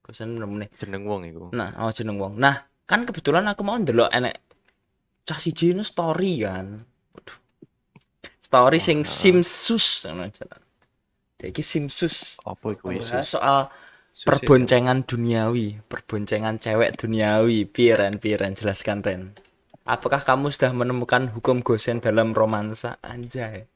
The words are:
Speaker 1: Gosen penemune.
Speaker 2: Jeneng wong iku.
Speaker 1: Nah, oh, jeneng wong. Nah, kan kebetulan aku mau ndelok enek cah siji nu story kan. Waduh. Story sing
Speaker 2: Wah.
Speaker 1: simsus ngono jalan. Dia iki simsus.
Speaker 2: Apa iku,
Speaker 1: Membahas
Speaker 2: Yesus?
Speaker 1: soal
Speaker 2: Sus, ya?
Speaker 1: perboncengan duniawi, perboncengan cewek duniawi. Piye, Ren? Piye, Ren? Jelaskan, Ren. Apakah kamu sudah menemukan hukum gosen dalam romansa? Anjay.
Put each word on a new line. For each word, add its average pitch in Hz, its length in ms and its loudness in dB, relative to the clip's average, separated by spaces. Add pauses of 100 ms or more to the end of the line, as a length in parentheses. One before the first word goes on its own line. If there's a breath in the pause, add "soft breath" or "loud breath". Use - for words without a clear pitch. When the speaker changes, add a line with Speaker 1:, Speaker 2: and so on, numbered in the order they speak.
Speaker 1:
Gosen 113 360 -12
penemune. 104 380 -8
Speaker 2:
Jeneng 98 300 -10
wong 101 200 -6
iku. 85 260 -16
Speaker 1:
Nah, 107 280 -6
oh, 113 100 -2
jeneng 107 280 -6
wong. 101 200 -6
Nah, 135 220 4 (240)
kan 220 200 0
kebetulan 196 440 0
aku 202 160 -4
mau 202 140 -4
ndelok 123 340 2
enek 123 260 -2 (880)
cah - 160 -10
siji 170 340 0
nu 185 80 -2
story 170 640 -2
kan. 98 400 -8 (280)
Waduh. - 280 -20 (1000 loud breath)
Story 131 400 6
sing 156 220 2
Speaker 2:
Wah. 147 80 -2
Speaker 1:
simsus - 960 4
ngono 82 240 -10
jalan. - 320 -18 (760)
Dia - 140 -12
iki - 140 -6
simsus. - 800 -4
Speaker 2:
Apa - 280 -8
iku, 92 200 -8
Speaker 1:
Membahas 117 340 -4
Speaker 2:
Yesus? - 80 -8
Speaker 1:
soal 139 260 2 (540 loud breath)
Speaker 2:
Sus, - 100 -20
ya? - 60 -2
Speaker 1:
perboncengan 127 760 4
duniawi, 117 800 -2
perboncengan 110 800 -6
cewek 113 400 0
duniawi. 110 640 2
Piye, 117 320 4
Ren? 101 240 0
Piye, 107 160 0
Ren? 98 160 -2
Jelaskan, 101 480 -4
Ren. 95 320 -6 (500)
Apakah - 380 -2
kamu 139 320 2
sudah 131 180 2
menemukan 123 640 0
hukum 127 260 0
gosen 117 400 0
dalam 110 320 2
romansa? 110 680 -2
Anjay. 120 760 -12